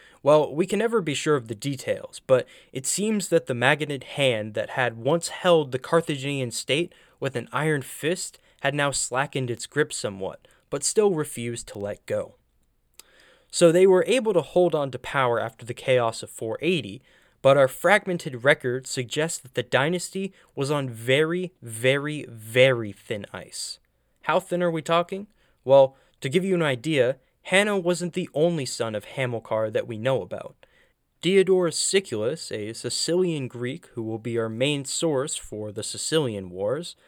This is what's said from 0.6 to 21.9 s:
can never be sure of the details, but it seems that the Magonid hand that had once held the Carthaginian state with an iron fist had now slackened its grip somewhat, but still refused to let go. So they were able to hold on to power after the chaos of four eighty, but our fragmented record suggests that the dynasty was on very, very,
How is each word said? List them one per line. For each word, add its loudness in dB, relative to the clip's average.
can 0
never 2
be -2
sure 0
of -6
the -8
details, -6
but 6
it -8
seems -2
that 2
the -2
Magonid 0
hand -2
that -4
had -2
once 0
held 2
the -4
Carthaginian -2
state -2
with -4
an -8
iron 0
fist -6
had 0
now 0
slackened -2
its -8
grip -2
somewhat, -8
but -6
still 4
refused -6
to -12
let -8
go. -4
So 6
they 8
were 6
able 2
to 4
hold 2
on -2
to -10
power 0
after -8
the -8
chaos 0
of -14
four -8
eighty, -2
but 6
our 6
fragmented 0
record 2
suggests -4
that -14
the -2
dynasty -2
was -2
on -2
very, 0
very, -2